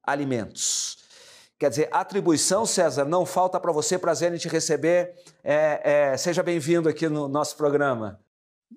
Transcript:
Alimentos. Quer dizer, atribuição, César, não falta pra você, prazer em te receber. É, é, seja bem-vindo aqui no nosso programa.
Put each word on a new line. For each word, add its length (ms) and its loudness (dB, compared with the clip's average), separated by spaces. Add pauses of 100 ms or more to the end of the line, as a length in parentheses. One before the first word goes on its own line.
Alimentos. 960 -4 (640)
Quer 100 2
dizer, 220 -2
atribuição, 720 0
César, 400 0
não 180 2
falta 360 0
pra 140 -2
você, 260 0
prazer 340 0
em 40 -8
te 100 -8
receber. 680 0 (300)
É, 720 2
é, 40 -2
seja 240 -2
bem-vindo 480 2
aqui 180 -2
no 200 -2
nosso 280 -2
programa. 640 0 (580)